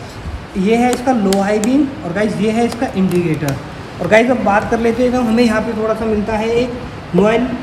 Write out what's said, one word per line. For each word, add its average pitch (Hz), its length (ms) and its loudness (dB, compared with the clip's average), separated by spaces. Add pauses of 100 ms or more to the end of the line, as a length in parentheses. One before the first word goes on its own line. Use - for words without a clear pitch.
(580)
ये 208 180 4
है 247 160 2
इसका 247 220 0
लो 196 260 2
हाई 208 180 0
बीम 262 280 2 (180)
और 170 80 -6
गाइस, 196 240 -2
ये 202 140 0
है 226 160 2
इसका 233 200 -4 (100)
इंडिकेटर। 170 580 0 (460)
और 170 80 -4
गाइस, 226 220 6
अब 226 140 0
बात 208 260 2
कर 226 100 0
लेते 233 220 0
हैं, 247 100 2
तो 254 80 0
हमें 233 220 2
यहाँ 220 200 4
पे 226 100 -4
थोड़ा 214 220 -2
सा 220 100 -4
मिलता 214 320 -2
है 220 160 -2
एक 240 200 0 (420)
मोबाइल 226 320 4 (160)